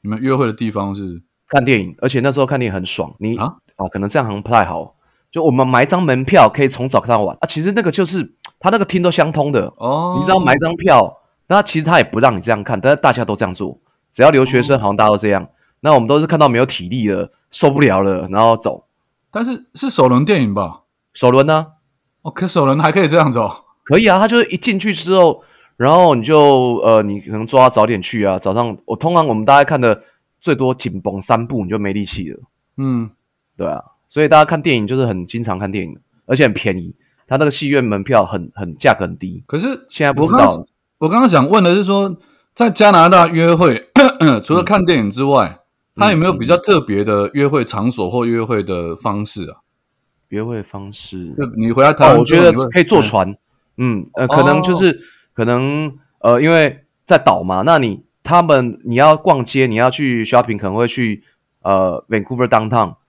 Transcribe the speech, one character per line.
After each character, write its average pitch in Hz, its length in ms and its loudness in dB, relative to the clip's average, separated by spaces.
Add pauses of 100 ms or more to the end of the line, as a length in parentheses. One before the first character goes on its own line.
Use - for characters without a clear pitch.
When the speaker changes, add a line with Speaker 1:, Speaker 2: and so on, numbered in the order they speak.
Speaker 1:
你 101 80 -10
们 110 120 -8
约 131 140 -2
会 135 100 0
的 110 80 -4
地 110 180 -6
方 98 220 -6
是？ 92 280 -12 (260)
Speaker 2:
看 139 180 0
电 123 140 0
影， 90 200 -10
而 131 100 -4
且 131 120 -2
那 135 100 0
时 135 80 -4
候 131 60 2
看 135 140 -4
电 120 80 -4
影 95 60 -6
很 92 120 -8
爽。 76 340 -10
你， 113 180 -6
Speaker 1:
啊？ 117 180 -8 (200)
Speaker 2:
啊， 95 140 -8
可 - 100 -8
能 101 100 -4
这 156 80 -4
样 131 80 -2
好 107 80 -8
像 104 80 -10
不 110 80 -14
太 110 160 4
好。 82 300 -10 (360)
就 165 120 -4
我 156 80 2
们 131 160 0
买 127 160 2
一 - 20 2
张 180 160 -2
门 131 220 -2
票， 139 240 4
可 143 160 0
以 131 60 0
从 131 180 -8
早 127 140 -2
看 120 80 -10
到 113 140 0
晚。 90 180 -6
啊， - 80 -4
其 156 120 -8
实 196 120 -2
那 226 80 -2
个 165 100 -2
就 190 140 -2
是， 165 280 -8 (260)
他 185 100 -2
那 220 80 0
个 196 80 0
厅 180 160 -2
都 175 100 2
相 160 200 0
通 147 200 -2
的。 117 260 -2
Speaker 1:
哦。 156 400 -4
Speaker 2:
你 139 80 -4
知 185 60 0
道 190 80 2
买 139 140 0
一 139 60 2
张 165 180 -4
票， 147 400 2 (300)
那 196 140 2
其 185 180 -4
实 151 60 -6
他 165 120 2
也 120 60 4
不 - 160 -4
让 120 180 2
你 87 40 -8
这 113 100 -4
样 104 120 -2
看， 107 160 -6
但 123 100 0
是 147 60 4
大 139 160 0
家 117 140 -4
都 104 100 -4
这 104 80 -4
样 92 100 -6
做。 85 240 -10 (380)
只 120 80 4
要 151 60 8
留 135 160 4
学 131 180 0
生， 135 140 0
Speaker 1:
哦。 - 20 -4
Speaker 2:
好 107 80 -4
像 101 80 -2
大 110 80 2
家 107 60 4
都 104 80 2
这 107 100 -4
样。 98 220 -2 (320)
那 151 120 4
我 131 60 6
们 113 80 -2
都 147 140 2
是 160 60 -4
看 160 120 0
到 147 80 4
没 117 100 0
有 127 80 2
体 90 220 -12
力 110 220 -4
了， 92 240 -6 (180)
受 - 180 0
不 143 120 0
了 98 200 2
了， 95 280 -2
然 95 100 -2
后 113 160 4
走。 - 300 -8 (440)
Speaker 1:
但 226 140 -6
是 247 300 -8
是 269 160 -6
首 135 180 2
轮 127 160 2
电 156 200 0
影 104 100 -4
吧？ 92 300 -8 (300)
Speaker 2:
首 123 160 0
轮 135 200 2
啊。 156 180 0 (540)
Speaker 1:
哦， 156 100 -12
可 185 160 -6
首 156 180 0
轮 135 140 0
还 151 120 2
可 196 100 0
以 160 60 2
这 160 100 2
样 151 120 4
子 120 100 -2
哦。 104 120 -2 (320)
Speaker 2:
可 170 160 2
以 226 80 2
啊， 185 100 4
他 208 100 2
就 240 100 0
是 233 120 0
一 180 80 -8
进 196 220 -4
去 196 160 -4
之 165 220 -4
后， 165 260 2 (320)
然 135 180 2
后 170 220 4
你 113 100 -4
就， 139 520 4
呃， 110 260 4
你 101 160 -6
可 - 140 -12
能 110 120 -6
抓 127 240 4
早 110 160 2
点 110 160 -4
去 107 220 -6
啊。 95 160 0
早 98 140 -4
上， 117 320 -4
我， 113 100 -6
通 165 180 -4
常 160 140 2
我 120 60 -2
们 107 100 -4
大 139 140 6
概 143 80 6
看 147 160 -2
的 113 200 0 (380)
最 160 160 -2
多 127 180 -2
紧 95 280 -10
绷 98 200 -8
三 117 240 -2
部， 117 200 -6
你 87 40 -10
就 107 80 -4
没 101 140 -4
力 101 140 -4
气 87 260 -12
了。 - 80 -18 (380)
Speaker 1:
嗯。 123 340 -4 (460)
Speaker 2:
对 90 100 -8
啊， 76 160 -8 (260)
所 151 140 -2
以 151 40 2
大 156 100 6
家 151 60 6
看 156 180 -2
电 135 160 0
影 104 100 -4
就 127 80 -4
是 131 100 0
很 92 220 -6
经 117 160 -10
常 95 160 -6
看 98 120 -8
电 95 140 -8
影， 76 120 -16 (280)
而 131 100 -2
且 143 80 2
很 110 100 2
便 92 240 -6
宜。 87 180 -12 (320)
他 131 80 -4
那 151 100 0
个 143 60 0
戏 143 160 -8
院 135 160 0
门 101 200 -4
票 110 220 2
很， 87 300 -10
很， 87 220 -12
价 127 160 2
格 95 120 -4
很 85 120 -10
低。 92 280 -14
Speaker 1:
可 147 120 -8
是 214 100 -4 (220)
Speaker 2:
现 151 180 -4
在 139 40 0
不 143 140 0
知 175 80 -2
道 247 120 4
了。 - 0 -
Speaker 1:
我 - 20 2
刚 - 0 -
刚， - 180 -4 (340)
我 156 100 -2
刚 214 120 0
刚 254 80 4
想 143 180 2
问 196 160 2
的 175 120 2
是 202 80 0
说， 196 340 -2 (360)
在 233 180 0
加 208 180 4
拿 170 180 6
大 175 200 6
约 170 260 2
会， 156 300 2 (300)
<clears throat> 139 300 2
除 156 120 -2
了 180 80 0
看 190 200 0
电 165 140 2
影 101 140 -2
之 127 120 -4
外， 131 360 0 (360)
Speaker 2:
嗯。 190 60 -4
Speaker 1:
他 208 100 4
有 170 60 0
没 165 80 0
有 185 80 0
比 123 140 -6
较 175 100 4
特 175 240 2
别 101 220 -4
的 104 300 -2
约 143 140 0
会 135 160 0
场 113 280 -4
所 95 180 -6
或 120 160 -4
约 117 180 -2
会 110 200 -4
的 85 320 -8
方 104 300 -6
式 95 260 -12
啊？ - 60 -20 (720)
Speaker 2:
约 104 140 -8
会 117 200 -10
方 98 280 -18
式。 90 400 -16
Speaker 1:
就 143 140 -8 (100)
你 113 160 -2
回 123 120 0
来 151 100 4
台 - 200 4
湾 117 100 4
之 131 120 2
后， 170 60 6
Speaker 2:
哦， 175 60 6
我 - 40 6
觉 - 0 -
得 127 200 -2
可 180 80 0
以 170 40 2
坐 165 180 4
船。 98 280 0
Speaker 1:
你 101 40 -12
会， - 40 -18 (400)
Speaker 2:
嗯， 117 280 -4 (100)
呃， 127 120 -2
可 139 160 2
能 147 180 2
就 180 220 0
是， 175 80 4
Speaker 1:
哦。 - 40 -6 (380)
Speaker 2:
可 113 120 -4
能， 135 480 -2 (260)
呃， 120 220 2
因 156 100 2
为 151 320 2 (240)
在 170 100 4
岛 92 260 2
嘛， 92 220 -2
那 160 120 4
你， 113 260 -4 (200)
他 175 180 2
们， 131 420 0
你 117 120 -6
要 151 200 6
逛 147 300 0
街， 131 220 0
你 110 80 -4
要 123 140 2
去 123 360 -4
shopping， 117 320 0
可 98 100 -6
能 95 80 -4
会 117 120 0
去， 113 360 -4 (380)
呃， 92 480 0
Vancouver 117 380 -2
downtown。 107 480 0 (140)